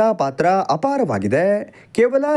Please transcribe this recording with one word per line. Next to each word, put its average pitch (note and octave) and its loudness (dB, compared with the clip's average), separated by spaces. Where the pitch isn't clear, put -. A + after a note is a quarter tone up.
ಪಾತ್ರ D3+ -2
ಅಪಾರವಾಗಿದೆ. F#3 0
ಕೇವಲ B3+ 2